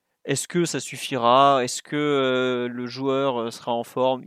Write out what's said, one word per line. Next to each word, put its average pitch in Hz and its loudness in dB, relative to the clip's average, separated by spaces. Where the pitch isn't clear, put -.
Est-ce - -4
que 175 0
ça 143 -6
suffira ? 131 4
Est-ce - -6
que, - -10
euh, 131 0
le 120 -8
joueur, 135 -2
euh, 113 -4
sera - -6
en 117 -2
forme ? 131 -2